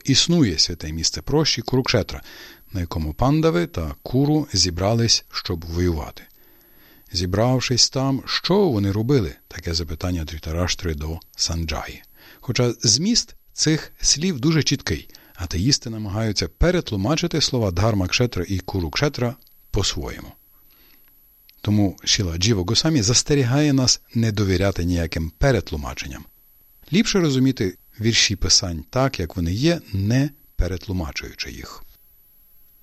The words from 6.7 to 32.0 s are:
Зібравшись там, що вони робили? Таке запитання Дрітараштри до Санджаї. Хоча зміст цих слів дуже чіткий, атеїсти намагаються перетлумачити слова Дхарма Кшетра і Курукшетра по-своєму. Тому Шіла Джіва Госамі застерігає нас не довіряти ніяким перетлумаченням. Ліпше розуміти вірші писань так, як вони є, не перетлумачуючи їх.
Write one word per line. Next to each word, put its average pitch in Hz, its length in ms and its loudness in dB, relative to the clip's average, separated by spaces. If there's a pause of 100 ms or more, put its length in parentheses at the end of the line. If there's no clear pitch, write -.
Зібравшись 113 800 2
там, 135 360 -2
що 190 420 2
вони 101 240 2
робили? 110 420 2 (140)
Таке - 260 -6
запитання 82 500 -4
Дрітараштри 80 720 -4
до 78 260 -6 (160)
Санджаї. 80 640 -4 (380)
Хоча 120 420 0
зміст 160 540 2 (160)
цих - 480 0
слів 156 400 0
дуже 156 220 4
чіткий, 104 460 -4 (260)
атеїсти 101 560 -2
намагаються 107 580 -4
перетлумачити 156 920 0
слова 113 300 0
Дхарма 95 380 2
Кшетра 120 400 0
і 98 100 -2
Курукшетра 117 760 -2 (360)
по-своєму. - 640 -4 (1300)
Тому 101 440 2
Шіла 87 340 0
Джіва 98 300 2
Госамі 143 340 2
застерігає 139 720 2
нас 127 280 2 (140)
не 113 180 2
довіряти 95 520 2
ніяким 85 540 -2
перетлумаченням. 78 840 -2 (680)
Ліпше 202 280 4
розуміти 131 560 2 (240)
вірші 107 360 2
писань 87 540 0
так, 131 300 0
як 85 160 -6
вони 85 160 0
є, 147 280 0 (120)
не 117 380 2 (260)
перетлумачуючи 90 920 -4
їх. - 340 -14 (1000)